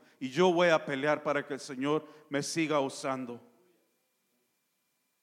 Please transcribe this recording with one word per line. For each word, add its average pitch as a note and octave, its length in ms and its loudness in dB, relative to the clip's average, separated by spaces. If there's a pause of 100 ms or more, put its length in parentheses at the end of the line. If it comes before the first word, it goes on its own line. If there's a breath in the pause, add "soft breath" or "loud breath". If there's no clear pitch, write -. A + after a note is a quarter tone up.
(220 loud breath)
y C3 80 -6
yo F3 240 4
voy F3 160 4
a D#3 160 4
pelear D3 360 0
para C#3+ 240 -2
que C#3+ 100 -8
el - 40 -8
Señor C#3+ 480 -2 (220 loud breath)
me C#3 120 -2
siga D3+ 380 0
usando. C3 600 -6 (1800)